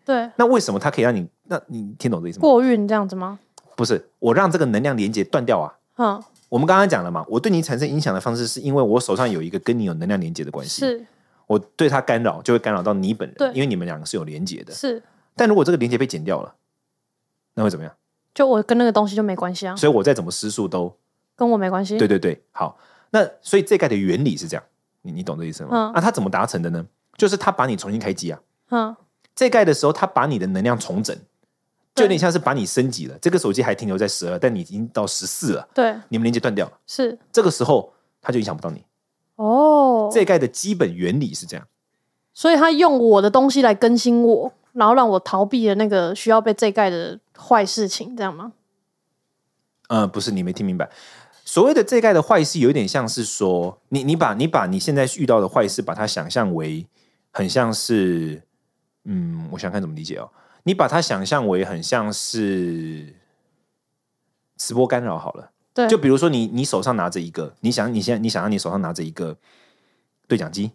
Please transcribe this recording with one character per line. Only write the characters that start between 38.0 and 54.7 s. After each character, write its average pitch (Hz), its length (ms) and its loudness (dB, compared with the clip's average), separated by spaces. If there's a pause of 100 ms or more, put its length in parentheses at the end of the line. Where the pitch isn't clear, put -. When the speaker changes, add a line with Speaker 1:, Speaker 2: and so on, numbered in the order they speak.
Speaker 2:
它 - 100 -6
就 120 80 0
影 107 60 -2
响 92 100 -6
不 78 80 -12
到 85 80 -8
你。 - 140 -16 (520)
Speaker 1:
哦。 247 760 4
Speaker 2:
这 220 140 4
盖 180 120 4
的 131 80 2
基 190 280 -4
本 104 200 0
原 90 240 -2
理 143 140 -2
是 - 140 -12
这 - 100 -14
样。 62 100 -16 (680)
Speaker 1:
所 330 180 4
以 320 40 6
它 320 140 6
用 302 280 4
我 220 240 6
的 208 80 4
东 262 200 4
西 269 120 2
来 226 120 6
更 233 220 4
新 233 260 2
我， 233 300 2 (200)
然 226 140 4
后 233 80 6
让 254 140 4
我 185 120 2
逃 196 240 0
避 220 240 0
了 196 60 2
那 214 120 2
个 185 280 0
需 226 160 -2
要 220 100 6
被 220 140 0
这 214 180 0
盖 208 160 2
的 175 300 -6 (200)
坏 220 260 4
事 202 220 -2
情， 233 300 -8
这 220 60 -8
样 190 120 -6
吗？ 208 180 -16 (1400)
Speaker 2:
呃， 113 180 0
不 95 120 -6
是， 101 120 -4
你 95 120 -4
没 90 80 -4
听 101 140 -6
明 92 140 -2
白。 73 100 -4 (560)
所 - 180 2
谓 285 120 6
的 220 100 4
这 240 160 2
盖 214 140 4
的 156 80 4
坏 175 200 4
事， 151 180 -4
有 127 120 4
点 113 160 -2
像 127 180 -2
是 117 160 -6
说， 92 560 -2 (120)
你， 135 120 -2
你 147 140 0
把， 143 160 2
你 120 140 -2
把 143 180 0
你 92 140 -2